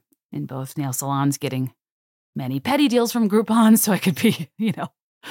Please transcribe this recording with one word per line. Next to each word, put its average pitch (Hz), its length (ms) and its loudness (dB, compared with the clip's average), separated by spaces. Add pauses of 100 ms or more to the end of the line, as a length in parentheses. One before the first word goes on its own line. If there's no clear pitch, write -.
(320)
in 147 140 -8
both 135 320 -10
nail 139 160 -4
salons, 139 440 -2
getting 131 360 -6 (640)
many 135 240 -6
petty 285 280 2
deals 233 240 2
from 226 180 0
Groupon 220 480 4
<laughs> - 20 0
so - 120 0
I 180 60 2
could 170 240 -2
be, 180 360 2
you 214 200 -2
know, 160 120 -8 (420)